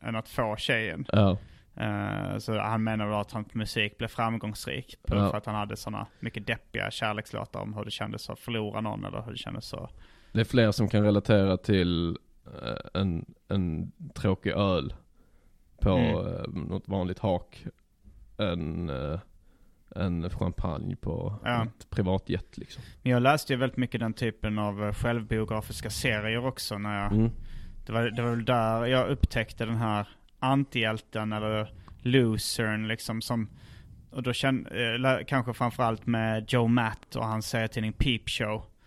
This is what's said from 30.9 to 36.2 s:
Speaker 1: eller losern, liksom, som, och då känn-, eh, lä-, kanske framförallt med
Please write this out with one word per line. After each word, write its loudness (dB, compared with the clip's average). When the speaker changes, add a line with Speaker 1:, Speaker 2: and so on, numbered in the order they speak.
Speaker 1:
eller -2
losern, 2
liksom, -4
som, -2
och -6
då 0
känn-, 0
eh, -2
lä-, 2
kanske 0
framförallt 0
med 0